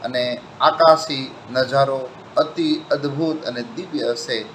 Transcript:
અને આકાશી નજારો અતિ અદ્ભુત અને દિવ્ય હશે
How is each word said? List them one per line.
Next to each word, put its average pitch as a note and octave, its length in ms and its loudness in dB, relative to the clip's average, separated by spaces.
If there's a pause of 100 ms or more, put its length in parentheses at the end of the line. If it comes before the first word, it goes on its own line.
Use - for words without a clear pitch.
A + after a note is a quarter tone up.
અને B2+ 180 -4 (440)
આકાશી D#3 580 4 (300)
નજારો C3+ 440 2 (440)
અતિ D#3 240 -2 (280)
અદ્ભુત D3 440 -2 (100)
અને A#2+ 120 -8 (160)
દિવ્ય D3 380 -4
હશે A#2 240 -6 (160)